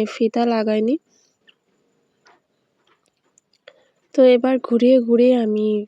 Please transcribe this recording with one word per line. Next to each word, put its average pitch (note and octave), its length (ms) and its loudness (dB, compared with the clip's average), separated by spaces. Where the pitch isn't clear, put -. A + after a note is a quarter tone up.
ফিতা A#3 400 -4
লাগাইনি। A3 500 -4
তো C#4 100 2
এবার B3+ 360 2
ঘুরিয়ে A#3+ 380 2
ঘুরিয়ে A#3 380 2
আমি G#3+ 300 -4